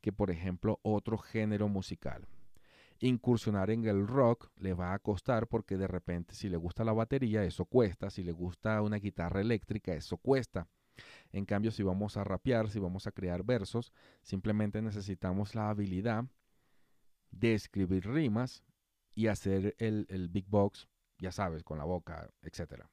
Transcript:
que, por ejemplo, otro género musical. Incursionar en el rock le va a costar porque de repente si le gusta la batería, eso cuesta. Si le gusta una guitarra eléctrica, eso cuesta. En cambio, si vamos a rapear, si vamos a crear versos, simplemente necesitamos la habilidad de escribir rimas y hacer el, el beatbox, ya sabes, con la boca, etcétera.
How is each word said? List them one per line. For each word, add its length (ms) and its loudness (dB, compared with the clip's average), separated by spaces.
que, 120 0
por 180 2
ejemplo, 520 -2
otro 360 0
género 500 0
musical. 580 -4
Incursionar 720 2
en 140 2
el 220 4
rock 500 4
le 180 -2
va 200 -2
a 60 -4
costar 480 0
porque 280 -2
de 120 0
repente 480 -4
si 120 -6
le 80 0
gusta 280 -2
la 80 2
batería, 500 2
eso 220 0
cuesta. 460 2
Si 120 -8
le 80 -4
gusta 500 -2
una 180 0
guitarra 420 -2
eléctrica, 520 -2
eso 260 -6
cuesta. 500 0
En 120 -4
cambio, 280 0
si 100 -4
vamos 340 0
a 60 -2
rapear, 480 0
si 80 -4
vamos 300 -4
a 20 -4
crear 320 -4
versos, 500 -2
simplemente 600 0
necesitamos 760 -4
la 140 -2
habilidad 560 -2
de 220 4
escribir 540 0
rimas 540 0
y 100 2
hacer 520 2
el, 300 0
el 200 -4
beatbox, 580 2
ya 140 -6
sabes, 320 -4
con 140 -6
la 60 -4
boca, 460 -6
etcétera. 500 -12